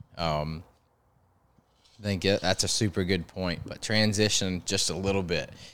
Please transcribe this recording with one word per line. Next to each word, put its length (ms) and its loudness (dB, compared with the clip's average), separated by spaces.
Um, 460 -2
I 40 -14
think 220 0
it, 160 4
that's 220 2
a 40 0
super 360 0
good 240 0
point, 380 -4
but 160 -12
transition 840 2
just 260 0
a 40 -4
little 280 0
bit. 260 -2